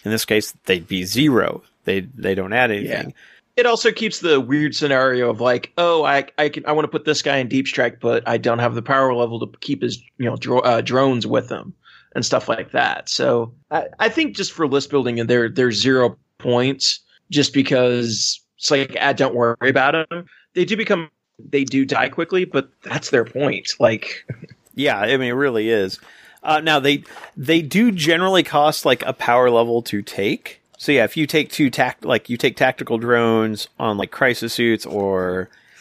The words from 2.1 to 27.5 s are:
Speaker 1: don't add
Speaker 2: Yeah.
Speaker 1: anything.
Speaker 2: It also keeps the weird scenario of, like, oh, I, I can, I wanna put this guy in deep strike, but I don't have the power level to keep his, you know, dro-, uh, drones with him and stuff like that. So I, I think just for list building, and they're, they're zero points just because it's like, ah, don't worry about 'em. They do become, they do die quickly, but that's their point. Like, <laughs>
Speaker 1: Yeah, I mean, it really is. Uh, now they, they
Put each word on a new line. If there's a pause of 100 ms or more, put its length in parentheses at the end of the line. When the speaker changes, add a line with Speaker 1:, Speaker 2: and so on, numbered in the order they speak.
Speaker 1:
don't
add
Speaker 2:
Yeah.
Speaker 1:
anything. (420)
Speaker 2:
It
also
keeps
the
weird
scenario
of,
like,
oh,
I, (100)
I
can,
I
wanna
put
this
guy
in
deep
strike,
but
I
don't
have
the
power
level
to
keep
his, (200)
you
know,
dro-,
uh,
drones
with
him (420)
and
stuff
like
that.
So (160)
I, (120)
I
think
just
for
list
building,
and
they're,
they're
zero (180)
points (300)
just
because (180)
it's
like,
ah,
don't
worry (120)
about
'em. (280)
They
do
become, (280)
they
do
die
quickly,
but (140)
that's
their
point. (100)
Like, (260)
<laughs>
Speaker 1:
Yeah,
I
mean,
it
really
is. (460)
Uh,
now
they, (340)
they